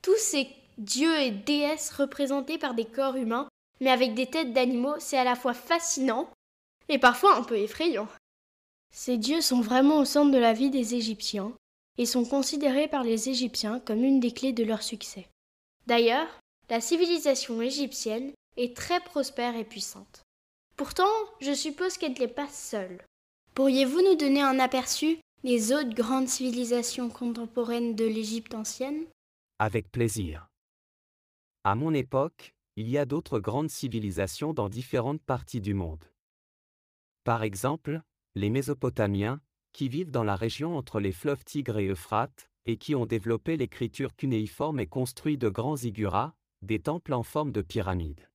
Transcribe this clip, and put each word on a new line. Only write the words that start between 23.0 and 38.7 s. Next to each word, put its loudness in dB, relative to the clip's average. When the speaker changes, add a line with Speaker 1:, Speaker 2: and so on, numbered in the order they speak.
Speaker 1:
Pourriez-vous 4
nous 8
donner 4
un 4
aperçu 0
des 2
autres 0
grandes 0
civilisations -2
contemporaines -4
de 0
l'Égypte -4
ancienne ? -6
Speaker 2:
Avec -2
plaisir. -4
À 2
mon 0
époque, -2
il -6
y 0
a 2
d'autres -4
grandes -2
civilisations -4
dans -2
différentes -4
parties -6
du -2
monde. -6
Par 2
exemple, -4
les 0
Mésopotamiens, 0